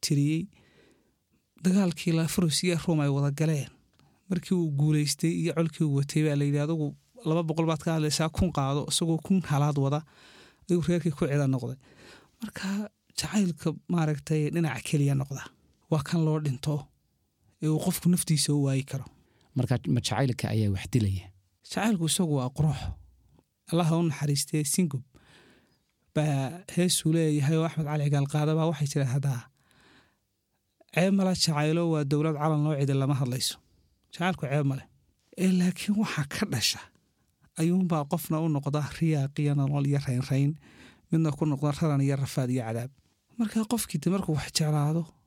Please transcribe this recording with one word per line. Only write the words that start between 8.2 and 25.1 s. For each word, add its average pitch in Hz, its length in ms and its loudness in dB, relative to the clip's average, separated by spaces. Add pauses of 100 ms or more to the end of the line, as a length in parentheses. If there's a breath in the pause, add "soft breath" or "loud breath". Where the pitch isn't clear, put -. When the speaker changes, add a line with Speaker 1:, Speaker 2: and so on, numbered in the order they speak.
Speaker 1:
kun 180 220 0
qaado," 139 360 0
isagoo 165 300 0
kun 185 240 2
halaad 147 360 2
wada 139 220 0 (720 loud breath)
ayuu 175 120 2
reerkii 170 300 0
ku 160 140 -2
cida 143 200 2
noqday. 127 300 -2 (640 loud breath)
Marka 208 480 -6 (280)
jacaylka, 175 580 -2 (140)
maaragtay, 151 600 0
dhinaca 151 300 -2
keliya 143 340 2
noqda. 135 280 -4 (480)
Waa 151 120 0
kan 165 220 0
loo 156 160 2
dhinto 147 480 -4 (720)
ee 156 60 0
uu 156 100 2
qofku 175 300 0
naftiisa 165 460 2
u 143 100 2
waayi 135 200 0
karo. - 200 -8 (500 soft breath)
Speaker 2:
Marka 127 220 2 (120)
ma 131 120 2
jacaylka 117 480 -2
ayaa 107 240 2
wax 95 200 -4
dilaya? 98 340 0 (400)
Speaker 1:
Jacaylku 190 400 0
isagu 156 340 0
waa 123 80 -2
qurux. 151 300 0 (920)
Allah 170 180 2
ha 160 120 4
u 175 40 2
naxariistee, 147 600 0
Singub 156 380 0 (1120 soft breath)